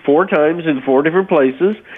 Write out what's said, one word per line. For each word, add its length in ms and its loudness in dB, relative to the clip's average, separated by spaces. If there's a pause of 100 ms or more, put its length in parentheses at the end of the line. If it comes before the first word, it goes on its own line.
four 200 2
times 400 -2
in 160 -2
four 220 2
different 260 0
places. 460 0 (220)